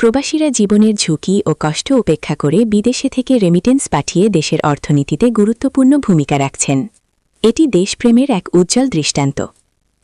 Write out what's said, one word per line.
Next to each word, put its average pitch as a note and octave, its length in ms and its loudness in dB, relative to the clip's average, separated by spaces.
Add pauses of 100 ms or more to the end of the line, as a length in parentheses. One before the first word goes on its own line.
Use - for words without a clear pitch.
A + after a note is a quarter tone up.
প্রবাসীরা C#4 480 0
জীবনের G#3+ 460 2
ঝুঁকি F#3 400 -2 (100)
ও D#3 140 0
কষ্ট - 340 -4
উপেক্ষা - 420 0
করে D3+ 300 0
বিদেশে G#3+ 440 0
থেকে C4 280 -2
রেমিটেন্স G3 460 2 (100)
পাঠিয়ে E3+ 360 0
দেশের E3 300 -2 (120)
অর্থনীতিতে D3 580 -2
গুরুত্বপূর্ণ A#3 680 2
ভূমিকা D#3+ 400 0
রাখছেন। C#3 420 -2 (640)
এটি A#3 240 2
দেশপ্রেমের A#3 640 2
এক F3+ 220 -2
উজ্জ্বল G#3+ 360 2
দৃষ্টান্ত। C#3+ 500 -2 (640)